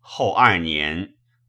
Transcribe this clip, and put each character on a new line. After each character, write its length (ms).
后 320
二 240
年， 580